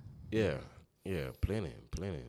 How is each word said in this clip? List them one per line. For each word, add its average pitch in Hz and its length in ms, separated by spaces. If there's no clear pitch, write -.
Yeah. 98 280
Yeah, 82 240
plenty, 110 320
plenty, 82 360